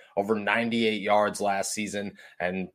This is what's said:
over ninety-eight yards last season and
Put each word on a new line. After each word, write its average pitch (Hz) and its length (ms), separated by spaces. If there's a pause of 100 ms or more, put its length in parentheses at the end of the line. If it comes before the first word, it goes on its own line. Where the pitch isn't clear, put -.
(160)
over 101 180
ninety-eight 110 680
yards 101 400
last 98 320
season 101 420 (240)
and 92 340